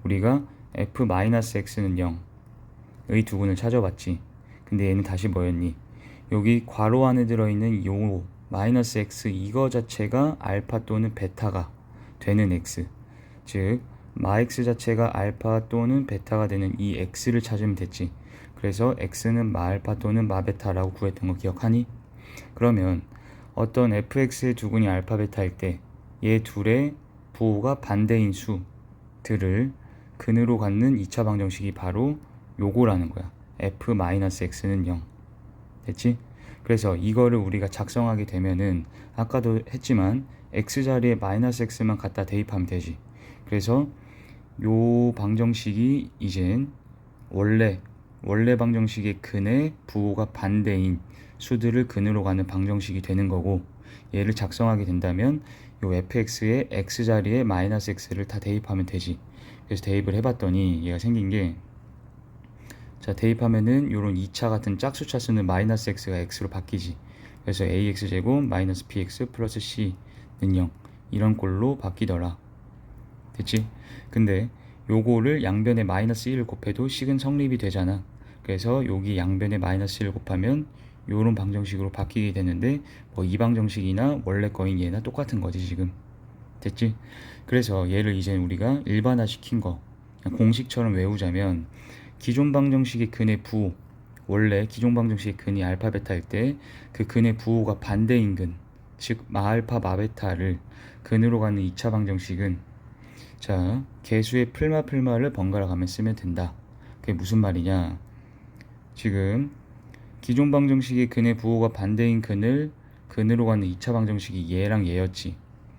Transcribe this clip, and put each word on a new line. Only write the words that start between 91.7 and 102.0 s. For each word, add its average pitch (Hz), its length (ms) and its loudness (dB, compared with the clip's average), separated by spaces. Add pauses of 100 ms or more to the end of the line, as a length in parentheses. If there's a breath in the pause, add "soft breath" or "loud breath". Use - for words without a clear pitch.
기존 139 340 0
방정식의 131 600 2
근의 107 320 2
부호, 101 300 0 (540)
원래 104 380 4
기존 120 300 0
방정식의 107 420 0
근이 101 260 -2
알파, 92 280 -2
베타일 95 300 -4
때 123 360 -2 (340 loud breath)
그 110 140 -4
근의 113 320 2
부호가 110 420 0
반대인 110 560 2
근, 87 200 -4 (420)
즉 - 300 -6
마알파, 113 520 0
마베타를 95 800 -2 (440 loud breath)
근으로 113 360 4
갖는 104 220 0
이 92 140 -2
차 113 160 -2
방정식은, 95 640 0 (840 loud breath)